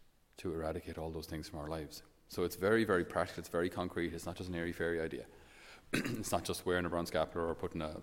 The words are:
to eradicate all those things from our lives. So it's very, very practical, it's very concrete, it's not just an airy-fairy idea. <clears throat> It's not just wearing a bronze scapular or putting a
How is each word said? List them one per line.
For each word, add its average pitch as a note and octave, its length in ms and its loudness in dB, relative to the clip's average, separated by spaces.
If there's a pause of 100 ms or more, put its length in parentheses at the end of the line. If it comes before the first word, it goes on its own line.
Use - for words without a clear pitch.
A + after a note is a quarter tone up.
(380)
to F2+ 140 -2
eradicate D#2+ 460 -2
all D#2+ 100 -2
those D#2+ 180 -4
things D#2 220 -6
from D#2+ 120 -8
our D2 80 -4
lives. D#2 340 -4 (240)
So - 160 -2
it's F2 140 0
very, A2 260 6
very F#2+ 220 6
practical, E2+ 380 0
it's - 60 -10
very F2 220 2
concrete, F2 420 -2
it's E2+ 140 -6
not F2 80 -4
just F#2 140 -6
an F2+ 80 -2
airy-fairy E2+ 440 0
idea. D#2+ 220 -2 (720)
<clears throat> - 0 -
It's A#2 400 -2
not F2 100 4
just - 240 -4
wearing F2+ 180 4
a E2+ 40 2
bronze E2+ 220 0
scapular E2 360 2
or E2 80 2
putting E2+ 260 -4
a D#2 220 -2